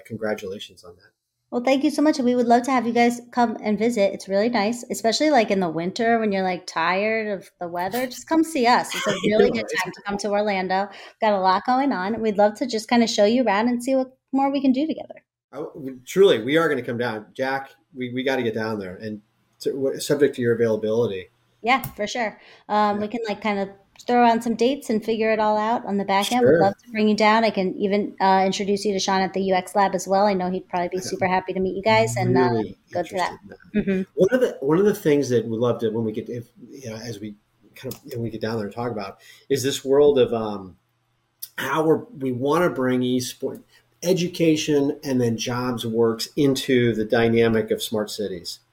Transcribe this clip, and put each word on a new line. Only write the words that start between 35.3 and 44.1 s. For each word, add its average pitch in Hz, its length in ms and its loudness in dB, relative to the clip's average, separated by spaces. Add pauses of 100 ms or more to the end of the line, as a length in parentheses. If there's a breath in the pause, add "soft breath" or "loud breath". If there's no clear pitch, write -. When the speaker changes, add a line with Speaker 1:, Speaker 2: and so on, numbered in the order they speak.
Speaker 1:
we 113 100 -6
love 120 240 0
to, 113 100 -2
when 113 140 -4
we 110 60 -2
get, 110 180 -10
if, - 200 -12 (200)
you 127 220 -14
know, 107 60 -12
as 113 240 -12
we 104 160 -12 (400)
kind 127 180 -12
of, - 100 -20
you 131 120 -12
know, 117 60 -6
we 110 80 -6
get 107 100 -12
down 113 160 -4
there 107 100 -4
and 101 80 -10
talk 120 160 -6
about 101 280 -10 (300 loud breath)
is 135 140 0
this 135 220 -4
world 139 340 6
of, 113 140 4
um, 104 460 -8 (800)
how 156 280 -2
we're, 160 220 2
we 131 260 -6
wanna 147 380 0
bring 127 320 0
esport 123 600 -4 (400 soft breath)
education 160 1000 2